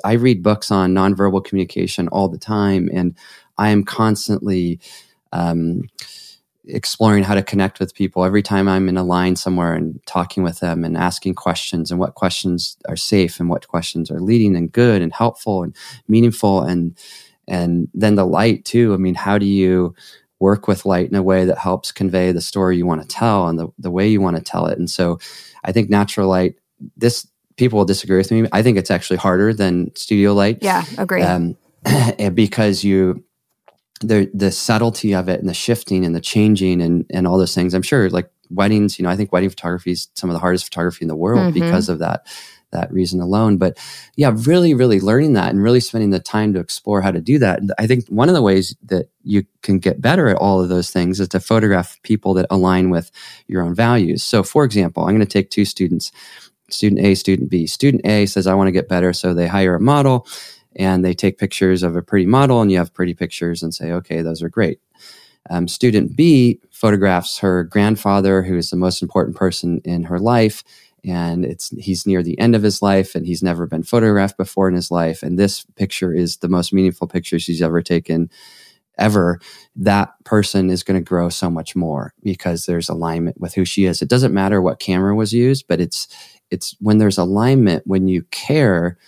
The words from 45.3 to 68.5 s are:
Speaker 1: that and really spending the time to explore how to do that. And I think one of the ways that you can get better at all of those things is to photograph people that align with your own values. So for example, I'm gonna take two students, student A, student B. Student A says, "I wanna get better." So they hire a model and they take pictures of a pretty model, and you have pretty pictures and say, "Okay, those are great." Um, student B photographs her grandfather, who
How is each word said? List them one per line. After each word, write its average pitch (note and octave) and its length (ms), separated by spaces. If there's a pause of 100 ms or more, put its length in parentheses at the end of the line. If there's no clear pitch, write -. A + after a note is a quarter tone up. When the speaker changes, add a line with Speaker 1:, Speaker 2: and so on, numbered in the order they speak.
Speaker 1:
that G2 160
and G2 120
really A#2 200
spending G#2+ 300
the F#2 100
time G#2+ 320
to F#2 80
explore G2+ 400
how F#2+ 100
to E2+ 80
do B2 200
that. G2 200
And G2 180
I A2 100
think B2 200
one A#2+ 220
of F#3 60
the C#3+ 60
ways F#2+ 320 (100)
that F2+ 260 (140)
you G2+ 200 (200)
can F#2+ 160
get F2+ 200
better D3+ 300
at F#2+ 80
all F#2+ 260
of F2 60
those F2+ 220
things F2+ 280
is F#2 80
to F#2 140
photograph G2+ 600
people G#2 320
that F#2 140
align F#2 420
with E2+ 200 (360)
your F#2 140
own E2+ 140
values. G#2+ 480
So G#2 200
for D3+ 200
example, F#2+ 400
I'm F#2+ 100
gonna G#2+ 120
take G2 240
two G2+ 160
students, F2 480 (560)
student - 320
A, G2 140
student - 340
B. E2+ 180
Student - 380
A G#2 220
says, F#2+ 200
"I F#2+ 60
wanna F#2+ 180
get F2+ 160
better." F2+ 240
So F2+ 220
they F2 140
hire F#2 280
a E2+ 60
model C3+ 440 (500)
and F#2 280
they F2+ 120
take - 240
pictures F#2 420
of F2 140
a F2 60
pretty F#2 260
model, B2+ 340
and G2+ 100
you F#2 60
have F2 160
pretty F2+ 220
pictures E2+ 480
and E2 100
say, E2 180
"Okay, E2+ 300
those E2 220
are E2+ 60
great." F2+ 300 (720)
Um, F2 180
student G#2 480
B C#3 540
photographs G2 720
her F2+ 240
grandfather, G2 800
who F2+ 120